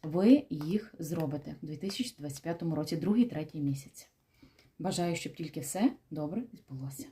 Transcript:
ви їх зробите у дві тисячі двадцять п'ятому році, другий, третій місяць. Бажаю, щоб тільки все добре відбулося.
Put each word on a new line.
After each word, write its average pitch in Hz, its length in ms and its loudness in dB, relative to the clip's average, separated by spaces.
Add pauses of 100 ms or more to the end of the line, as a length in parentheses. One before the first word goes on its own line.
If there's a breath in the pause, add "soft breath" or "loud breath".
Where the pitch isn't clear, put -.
ви 196 460 8
їх 160 500 -2
зробите 147 600 -4
у 160 40 -10
дві 151 120 -8
тисячі - 400 -4
двадцять 147 260 -10
п'ятому 165 320 -2
році, 156 220 -2
другий, 208 280 4
третій 156 340 -6
місяць. 139 500 -4 (720 soft breath)
Бажаю, 175 360 0
щоб - 180 -8
тільки 156 260 -8
все 202 320 2 (200)
добре 151 300 -4 (120)
відбулося. 135 580 -12